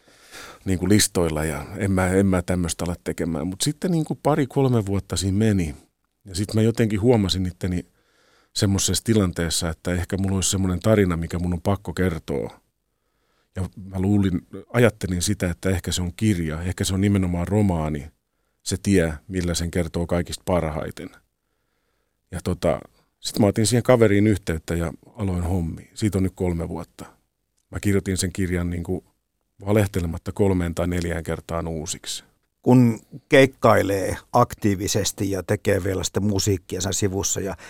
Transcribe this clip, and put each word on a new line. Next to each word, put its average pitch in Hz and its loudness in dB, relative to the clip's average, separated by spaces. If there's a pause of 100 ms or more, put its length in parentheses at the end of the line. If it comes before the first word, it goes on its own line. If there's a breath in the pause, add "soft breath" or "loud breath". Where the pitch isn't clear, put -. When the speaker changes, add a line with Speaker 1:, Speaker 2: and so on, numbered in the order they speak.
(640 loud breath)
Speaker 1:
niinku, 92 0
listoilla 82 2
ja 71 -4 (120)
en 95 0
mä, 92 4
en 95 4
mä 90 4
tämmöstä 87 -2
ala 87 -4
tekemään. 82 -4
Mut 92 -8
sitten, 180 -2
niinku, 156 -2
pari-kolme 131 2
vuotta 98 -4
siinä 95 0
meni 98 2 (500)
ja 95 -16
sit 98 -4
mä 110 2
jotenkin 110 2
huomasin 98 2
itteni 90 -4 (680)
semmosessa 95 0
tilanteessa, 87 0
että 85 -4
ehkä 90 -2
mulla 95 -2
olisi 92 0
semmonen 90 0
tarina, 101 4
mikä 82 -4
mun 90 -2
on 82 -6
pakko 95 -2
kertoa. 80 -4 (960)
Ja 90 -6 (160)
mä 95 -8
luulin, 95 2 (260)
ajattelin 104 2
sitä, 98 -2
että 87 -4
ehkä 90 -2
se 92 -2
on 85 -6
kirja, 85 0
ehkä 90 -4
se 95 -2
on 95 0
nimenomaan 92 2
romaani, 80 0 (520)
se 92 -4
tie, 90 4 (140)
millä 87 -2
sen 85 -4
kertoo 85 -2
kaikista - -4
parhaiten. 80 -4 (1200)
Ja 87 -10
tota, 85 0 (400)
sit - -6
mä 104 6
otin 104 2
siihen 117 2
kaveriin 107 6
yhteyttä 85 -2
ja 82 -4 (220)
aloin 92 -2
hommia. 85 -4
Siitä 101 -2
on 92 2
nyt 95 -2
kolme 85 -2
vuotta. - -12 (680)
Mä 98 -10
kirjoitin 98 0
sen 90 -4
kirjan, 87 -2
niinku, 87 -6 (640)
valehtelematta 98 -2
kolmeen 90 0
tai 87 0
neljään 87 -4
kertaan 82 -6
uusiksi. - -8 (380)
Speaker 2:
Kun 120 6 (300)
keikkailee 101 4 (160)
aktiivisesti 101 0
ja 92 -4
tekee 98 0
vielä 92 -4
sitä - -4
musiikkiansa 95 -2
sivussa 95 -2
ja 95 -6 (140 loud breath)